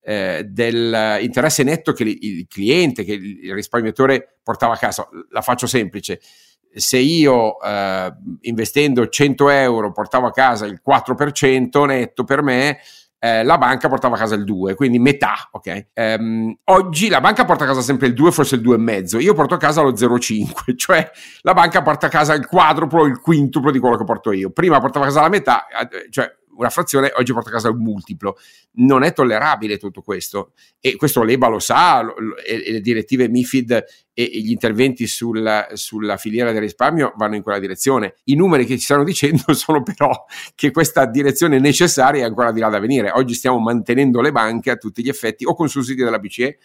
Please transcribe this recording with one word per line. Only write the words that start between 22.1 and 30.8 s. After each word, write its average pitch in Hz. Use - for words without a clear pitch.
casa 151
il 139
quadruplo, 160
il 131
quintuplo 143
di 131
quello 120
che 110
porto 110
io. 95
Prima 165
portava 139
a -
casa 143
la 160
metà, 139
eh, 113
cioè -
una 117
frazione, 139
oggi 123
porta 113
a -
casa 117
un 117
multiplo. 101
Non 131
è 170
tollerabile 113
tutto 98
questo, 98